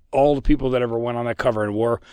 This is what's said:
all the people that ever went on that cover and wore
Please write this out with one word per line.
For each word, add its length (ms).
all 240
the 60
people 300
that 100
ever 180
went 180
on 80
that 120
cover 260
and 100
wore 280